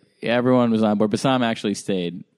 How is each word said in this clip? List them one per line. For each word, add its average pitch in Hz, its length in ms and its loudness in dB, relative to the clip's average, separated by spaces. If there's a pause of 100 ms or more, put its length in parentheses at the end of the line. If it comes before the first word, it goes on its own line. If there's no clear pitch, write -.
(220)
Everyone 123 480 2
was 110 140 2
on 107 160 2
board. 107 100 2
Bassam 127 340 0
actually 113 300 -2
stayed. 92 500 -6 (140)